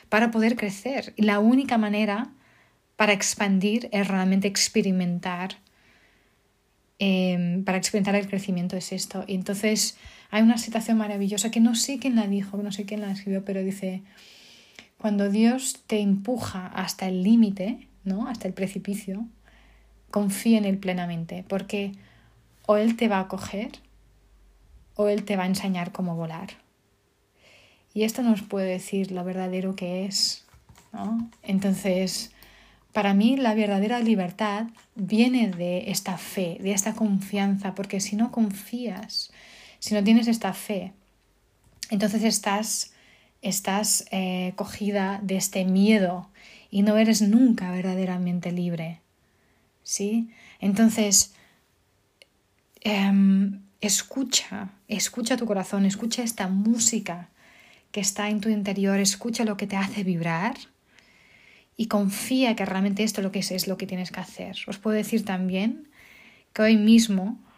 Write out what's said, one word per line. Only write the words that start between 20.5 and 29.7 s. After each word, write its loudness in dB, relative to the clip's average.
en 2
Él 0
plenamente, -6
porque -4
o 6
Él 2
te 0
va 2
a -4
coger -8
o 2
Él 0
te -4
va 0
a -2
enseñar -2
cómo -6
volar". -10
Y 2
esto -2
nos 4
puede -4
decir -4
lo -6
verdadero -4